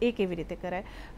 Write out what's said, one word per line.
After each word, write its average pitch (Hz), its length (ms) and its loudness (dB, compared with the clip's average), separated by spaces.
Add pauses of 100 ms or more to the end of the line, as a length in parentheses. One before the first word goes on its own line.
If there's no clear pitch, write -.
એ 240 100 6
કેવી 190 240 2
રીતે 175 200 -4
કરાય. 180 280 -2 (340)